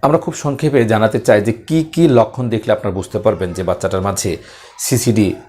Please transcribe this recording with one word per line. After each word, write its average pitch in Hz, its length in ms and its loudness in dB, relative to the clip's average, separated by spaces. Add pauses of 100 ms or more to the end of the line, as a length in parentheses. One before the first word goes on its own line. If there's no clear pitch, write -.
আমরা 151 160 2
খুব 160 160 -4
সংক্ষেপে 139 520 0
জানাতে 110 340 2
চাই 104 220 4
যে 110 120 -2
কি 156 300 -2
কি 165 240 2
লক্ষণ 123 420 2
দেখলে 110 240 -2
আপনারা 101 220 -4
বুঝতে 95 240 -6
পারবেন 95 340 -2
যে 92 100 -6
বাচ্চাটার 95 380 -2
মাঝে 95 360 -4 (420)
সিসিডি 110 540 0 (160)